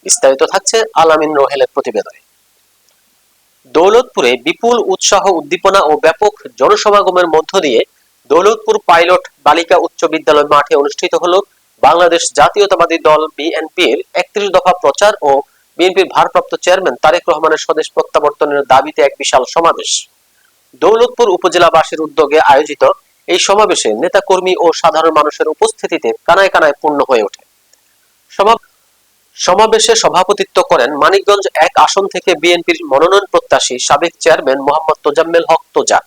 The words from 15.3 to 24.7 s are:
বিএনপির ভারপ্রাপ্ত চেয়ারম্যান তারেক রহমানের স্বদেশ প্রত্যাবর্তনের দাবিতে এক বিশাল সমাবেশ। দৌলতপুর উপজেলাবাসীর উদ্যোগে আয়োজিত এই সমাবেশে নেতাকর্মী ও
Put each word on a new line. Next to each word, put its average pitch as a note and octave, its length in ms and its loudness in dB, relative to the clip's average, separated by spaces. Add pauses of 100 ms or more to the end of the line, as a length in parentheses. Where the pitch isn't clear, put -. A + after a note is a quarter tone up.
বিএনপির F3+ 280 0 (100)
ভারপ্রাপ্ত E3 400 -2
চেয়ারম্যান F3+ 400 -2
তারেক D#3+ 340 0
রহমানের D#3 280 0
স্বদেশ D#3 340 -6
প্রত্যাবর্তনের D3 720 -2
দাবিতে C#3 380 0
এক C#3 160 2
বিশাল C#3 260 -2 (100)
সমাবেশ। - 540 -2 (680)
দৌলতপুর A#3 540 0
উপজেলাবাসীর E4 720 0
উদ্যোগে D3+ 380 0
আয়োজিত C#3+ 440 2 (440)
এই F3 120 -2
সমাবেশে G3 540 0
নেতাকর্মী F#3 680 -2
ও E3 140 2